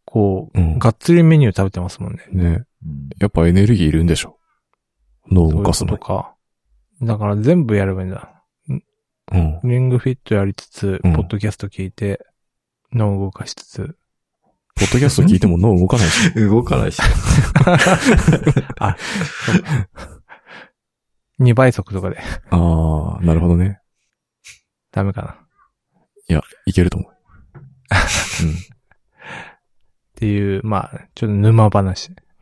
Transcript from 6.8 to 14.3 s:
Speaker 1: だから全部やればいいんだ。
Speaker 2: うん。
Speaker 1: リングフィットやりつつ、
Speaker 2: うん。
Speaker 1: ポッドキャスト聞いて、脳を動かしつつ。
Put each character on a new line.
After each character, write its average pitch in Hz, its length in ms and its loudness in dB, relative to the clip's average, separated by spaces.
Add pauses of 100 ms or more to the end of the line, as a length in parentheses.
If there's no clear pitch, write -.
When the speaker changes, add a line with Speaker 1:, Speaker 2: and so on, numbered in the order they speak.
Speaker 1:
だ 113 140 -4
か 104 120 -4
ら 104 80 -2
全 143 280 2
部 110 120 0
や 98 100 0
れ 95 80 -4
ば 95 80 -8
い - 20 -8
い 92 40 -8
ん - 20 -10
だ。 - 320 -18 (260)
Speaker 2:
う 139 60 -6 (640)
ん。 80 240 -2
Speaker 1:
リ 123 160 0
ン 127 100 0
グ 127 80 0
フ 127 140 -2
ィ 127 60 -6
ッ - 60 -20
ト - 120 -4
や 101 100 0
り 98 100 -4
つ - 140 -20
つ、 98 340 -6
Speaker 2:
う 90 60 4
ん。 85 60 4
Speaker 1:
ポ 80 80 0
ッ 90 60 -4
ド 104 100 -6
キ 104 100 -4
ャ - 20 -2
ス - 60 -14
ト 101 120 -12
聞 95 160 -10
い 92 80 -10
て、 - 340 -8 (680)
脳 104 260 -2
を - 20 -6
動 95 100 -4
か - 160 -14
し - 80 -16
つ - 100 -20
つ。 - 320 -14 (760)